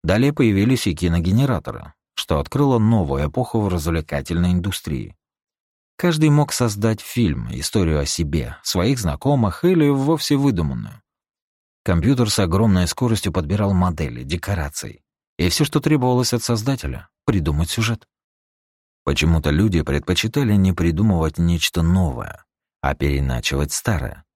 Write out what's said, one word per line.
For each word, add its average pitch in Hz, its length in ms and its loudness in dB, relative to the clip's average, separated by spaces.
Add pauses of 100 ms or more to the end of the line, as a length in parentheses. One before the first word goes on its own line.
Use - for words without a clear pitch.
Далее 113 300 2
появились 117 540 2
и 90 80 0
киногенераторы, 90 960 0 (220)
что - 260 -2
открыло 135 380 0
новую 82 500 2
эпоху 117 320 -2
в 104 80 0
развлекательной 82 840 -2
индустрии. 85 640 -4 (800)
Каждый 156 340 2
мог 147 220 4
создать 107 480 0
фильм, 69 520 -2
историю 80 480 0
о 71 60 -2
себе, 73 560 -4
своих 110 360 0
знакомых 107 680 0
или 170 240 4
вовсе 143 480 0
выдуманную. 80 680 -2 (840)
Компьютер 107 460 2
с - 80 -2
огромной 92 500 2
скоростью 110 440 -2
подбирал 98 420 0
модели, 78 500 -2
декорации. 82 760 -6 (360)
И 143 100 0
всё, - 160 2
что - 160 0
требовалось 127 520 2
от 120 100 -2
создателя — 107 680 -4 (160)
придумать 80 460 0
сюжет. 113 360 -4 (1000)
Почему-то 73 460 2
люди 87 320 2
предпочитали 104 720 -2
не 95 180 4
придумывать 85 680 0
нечто 85 440 0
новое, 82 640 0 (360)
а 67 140 0
переиначивать 69 760 -2
старое. - 520 -4 (120)